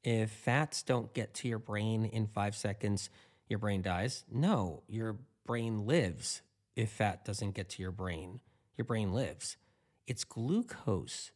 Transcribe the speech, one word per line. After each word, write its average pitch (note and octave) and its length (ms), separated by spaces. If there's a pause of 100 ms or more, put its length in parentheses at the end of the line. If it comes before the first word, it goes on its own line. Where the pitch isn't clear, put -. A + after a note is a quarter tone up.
If A2+ 260
fats C3+ 540
don't A#2 320
get A2+ 200
to - 120
your A2+ 120
brain A2 460
in A2 220
five G2+ 280
seconds, G2+ 540 (400)
your - 80
brain G2+ 240
dies. F#2 500
No, A#2+ 560
your A2 300 (300)
brain A2+ 400
lives A#2+ 560 (320)
if A2 140
fat - 340
doesn't G2+ 280
get F#2+ 180
to - 140
your F#2 80
brain. F#2 480 (360)
Your A#2 100
brain G#2+ 280
lives. - 440 (500)
It's - 160
glucose. - 1120